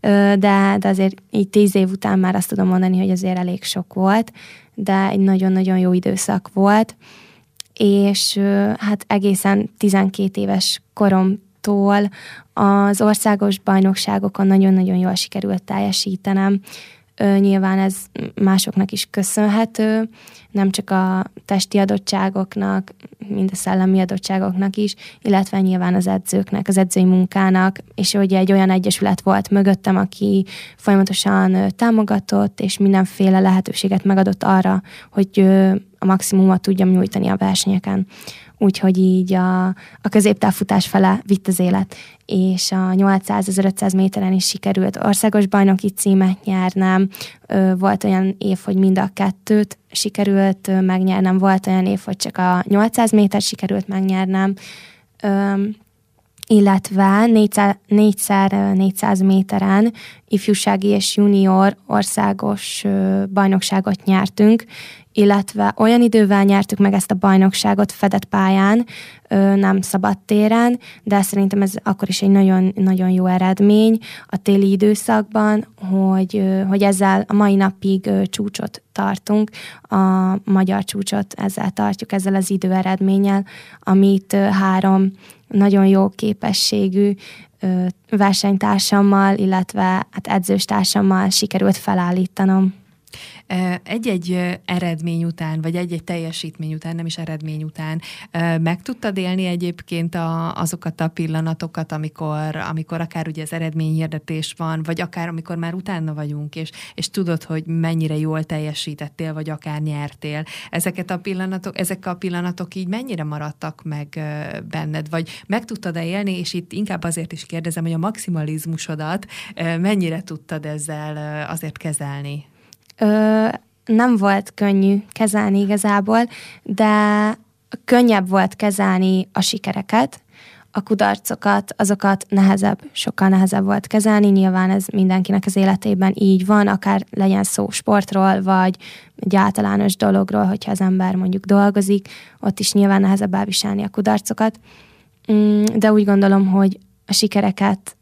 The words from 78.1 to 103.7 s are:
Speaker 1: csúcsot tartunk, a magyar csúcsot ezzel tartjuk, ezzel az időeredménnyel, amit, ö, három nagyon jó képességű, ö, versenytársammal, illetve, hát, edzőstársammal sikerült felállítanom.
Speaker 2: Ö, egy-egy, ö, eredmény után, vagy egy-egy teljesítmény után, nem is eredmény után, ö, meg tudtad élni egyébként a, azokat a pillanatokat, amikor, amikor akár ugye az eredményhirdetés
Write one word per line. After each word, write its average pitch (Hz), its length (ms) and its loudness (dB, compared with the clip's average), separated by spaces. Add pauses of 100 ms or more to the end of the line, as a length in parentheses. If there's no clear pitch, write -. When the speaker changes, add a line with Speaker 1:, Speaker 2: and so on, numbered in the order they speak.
Speaker 1:
csúcsot 202 560 -8 (100)
tartunk, 208 580 -2 (320)
a 190 520 0 (100)
magyar 190 400 0
csúcsot 202 500 -6
ezzel 196 360 -4
tartjuk, 202 420 -4
ezzel 196 220 -2
az 190 160 0
időeredménnyel, 190 920 0 (360)
amit, 196 520 2
ö, 202 40 0
három 190 720 2 (380)
nagyon 196 380 4
jó 196 220 4
képességű, 202 1080 -2 (460)
ö, 185 260 0 (240)
versenytársammal, 196 1300 2
illetve, 190 460 -2
hát, 185 440 -4
edzőstársammal 196 1000 0
sikerült 190 480 0
felállítanom. 190 1000 0 (680)
Speaker 2:
Ö, 190 80 -10 (280)
egy-egy, 196 480 -4
ö, 180 200 -2 (140)
eredmény 170 600 -4
után, 160 360 -6
vagy 165 160 -4
egy-egy 175 280 -6
teljesítmény 160 680 -10
után, 165 220 -10
nem 170 100 -8
is 160 120 -10
eredmény 156 440 -10
után, 156 380 -10 (300)
ö, 165 280 -2
meg 165 240 -2
tudtad 226 360 -8
élni 185 280 -4
egyébként 175 680 -6
a, 165 400 -4
azokat 170 460 -8
a 160 80 -2
pillanatokat, 160 840 -6
amikor, 156 640 -8
amikor 160 440 -8
akár 165 280 -8
ugye 156 140 -10
az 156 100 -12
eredményhirdetés 160 1040 -6